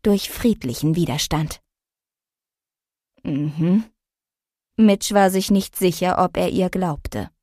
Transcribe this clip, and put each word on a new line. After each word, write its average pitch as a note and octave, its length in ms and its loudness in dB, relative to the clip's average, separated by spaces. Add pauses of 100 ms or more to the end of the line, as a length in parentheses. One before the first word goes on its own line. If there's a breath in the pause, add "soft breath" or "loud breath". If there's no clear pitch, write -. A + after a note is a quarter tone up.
Durch G3+ 280 0
friedlichen D#3 640 -2
Widerstand.“ D#3 640 -2 (1600)
Mhm. D#3 600 -2 (920)
Mitch G#3 380 4
war G3 160 6
sich F#3+ 200 -2
nicht G3 240 2
sicher, F3+ 480 0
ob F3 140 -2
er F3+ 140 0
ihr F3+ 200 0
glaubte. F#3 600 -4 (120)